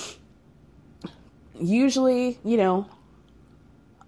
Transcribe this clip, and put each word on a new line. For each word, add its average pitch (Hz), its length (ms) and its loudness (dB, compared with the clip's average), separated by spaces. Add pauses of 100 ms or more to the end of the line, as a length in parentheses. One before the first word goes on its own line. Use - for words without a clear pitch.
(1600)
Usually, 247 840 0
you 226 120 0
know, 190 300 2 (1200)